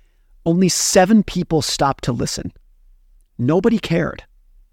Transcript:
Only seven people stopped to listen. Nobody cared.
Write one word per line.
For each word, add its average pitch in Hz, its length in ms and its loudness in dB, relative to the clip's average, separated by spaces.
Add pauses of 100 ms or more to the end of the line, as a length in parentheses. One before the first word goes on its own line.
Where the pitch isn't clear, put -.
(460)
Only 175 220 2
seven 196 540 4
people 165 400 -2
stopped - 420 -4
to 131 80 -4
listen. - 400 -6 (880)
Nobody 180 400 0
cared. - 460 -4 (480)